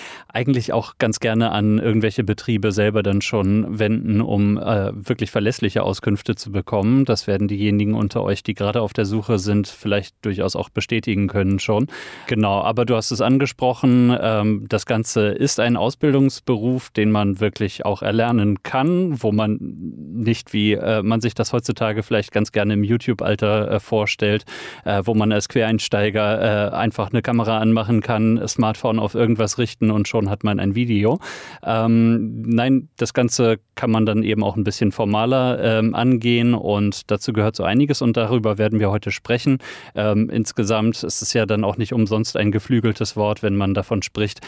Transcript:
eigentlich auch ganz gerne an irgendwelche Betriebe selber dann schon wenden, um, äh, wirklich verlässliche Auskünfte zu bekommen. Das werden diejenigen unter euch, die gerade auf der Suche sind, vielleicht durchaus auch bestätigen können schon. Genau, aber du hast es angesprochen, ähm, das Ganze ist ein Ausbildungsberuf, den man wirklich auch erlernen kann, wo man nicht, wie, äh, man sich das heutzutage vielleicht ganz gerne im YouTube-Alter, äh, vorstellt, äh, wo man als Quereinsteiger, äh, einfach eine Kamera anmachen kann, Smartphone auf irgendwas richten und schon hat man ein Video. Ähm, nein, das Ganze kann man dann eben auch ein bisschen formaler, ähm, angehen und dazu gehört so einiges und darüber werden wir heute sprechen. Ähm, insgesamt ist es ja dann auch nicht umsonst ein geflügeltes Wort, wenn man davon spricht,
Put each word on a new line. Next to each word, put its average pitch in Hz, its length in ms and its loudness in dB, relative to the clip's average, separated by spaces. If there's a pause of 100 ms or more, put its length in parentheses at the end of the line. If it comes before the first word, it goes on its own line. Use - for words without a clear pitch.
(320)
eigentlich 123 400 0
auch - 280 -4
ganz 113 200 0
gerne 113 320 2
an 107 280 2
irgendwelche 110 440 0
Betriebe 104 480 0
selber 104 300 2
dann 98 220 0
schon 104 560 0
wenden, 107 420 0
um, 104 380 2
äh, 101 340 0
wirklich 104 380 -4
verlässliche 107 500 0
Auskünfte 101 540 -2
zu - 160 -12
bekommen. 107 540 0
Das 110 200 -2
werden 101 220 0
diejenigen 104 480 0
unter 107 260 -2
euch, 98 220 -2
die 107 100 -4
gerade 104 300 -2
auf 101 100 -6
der 110 120 0
Suche 107 340 -2
sind, 104 280 0
vielleicht 101 540 -4
durchaus 95 340 -4
auch - 140 -6
bestätigen 104 580 -2
können 98 300 0
schon. 110 300 0 (400)
Genau, 104 340 0
aber 113 240 0
du 117 100 2
hast 110 140 -2
es 113 100 -4
angesprochen, 123 1040 2
ähm, 107 480 0
das - 160 -2
Ganze 110 440 0
ist 131 300 -2
ein 120 160 2
Ausbildungsberuf, 135 760 0 (380)
den 107 220 2
man 101 280 2
wirklich 104 460 -2
auch 101 160 -2
erlernen 107 600 0
kann, 160 640 0
wo 110 80 2
man 107 300 0
nicht, 98 920 -6
wie, 104 220 2
äh, 107 280 0
man 110 200 0
sich 113 120 -2
das - 200 -4
heutzutage 110 500 -2
vielleicht 107 300 -2
ganz 107 180 0
gerne 107 220 0
im 104 100 2
YouTube-Alter, 107 880 0
äh, 104 80 0
vorstellt, 107 640 0 (400)
äh, 101 220 0
wo 117 80 0
man 107 180 2
als 104 160 0
Quereinsteiger, 107 1200 0
äh, - 40 -8
einfach 104 360 -2
eine 120 100 0
Kamera 113 380 0
anmachen 110 420 2
kann, 113 460 2
Smartphone 110 520 0
auf 107 160 -2
irgendwas 113 440 0
richten 110 320 0
und 107 180 0
schon 104 200 0
hat 101 140 -4
man 104 160 0
ein 98 160 0
Video. 117 440 2 (460)
Ähm, 113 800 2
nein, 120 520 2
das - 160 -2
Ganze 117 440 2 (180)
kann 117 160 -2
man 110 140 2
dann 110 180 2
eben 107 200 0
auch 101 140 -2
ein 104 60 -2
bisschen 101 280 0
formaler, 120 680 0 (200)
ähm, 110 160 0
angehen 120 580 2
und 104 560 -2
dazu 107 240 -2
gehört 107 220 2
so 95 80 -4
einiges 131 380 2
und 120 160 2
darüber 110 400 2
werden 107 220 2
wir 101 120 2
heute 101 200 -2
sprechen. 127 480 0 (360)
Ähm, 107 340 2
insgesamt 110 760 0
ist - 180 -6
es - 120 -6
ja 113 120 2
dann 104 180 0
auch 98 140 -2
nicht 117 160 -4
umsonst 110 440 0
ein 104 140 2
geflügeltes 110 640 0
Wort, 104 280 -2
wenn 98 120 0
man 98 180 0
davon 98 280 -2
spricht, - 460 -4